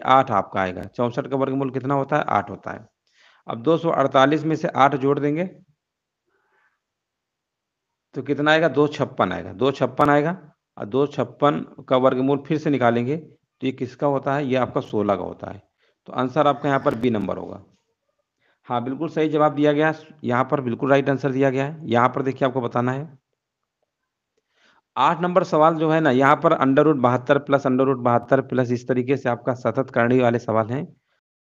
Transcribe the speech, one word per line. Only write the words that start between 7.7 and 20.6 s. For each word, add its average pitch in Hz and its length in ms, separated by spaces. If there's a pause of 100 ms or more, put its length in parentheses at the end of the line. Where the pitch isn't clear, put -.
तो 135 80
कितना 143 280
आएगा? 160 180
दो 143 200
छप्पन 120 440
आएगा, 90 200
दो 120 200
छप्पन 139 380
आएगा। 147 260 (400)
और 113 100
दो 131 220
छप्पन 143 560 (240)
का 135 100
वर्गमूल 131 400
फिर 151 200
से 156 120
निकालेंगे 123 460
तो - 500
ये 131 60
किसका 127 360
होता 135 260
है? 143 120
ये 127 100
आपका 127 260
सोलह 104 340
का 90 60
होता - 280
है। 101 120 (460)
तो - 60
आंसर 127 320
आपका 143 220
यहाँ 139 120
पर 139 160
बी 120 140
नंबर 95 260
होगा। 90 260 (1080)
हाँ, 120 160
बिल्कुल 135 240
सही 156 200
जवाब 151 260
दिया 147 180
गया, 156 200 (320)
यहाँ 123 200
पर 139 160